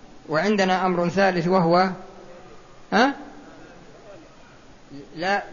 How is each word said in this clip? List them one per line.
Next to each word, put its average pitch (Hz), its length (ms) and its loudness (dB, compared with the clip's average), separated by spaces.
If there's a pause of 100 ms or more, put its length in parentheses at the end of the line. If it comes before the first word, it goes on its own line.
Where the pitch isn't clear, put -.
(280)
وعندنا 185 580 0
أمر 175 220 0
ثالث 180 400 0
وهو، 180 420 2 (1000)
ها؟ 254 220 2 (2000)
لا، 190 260 -2 (100)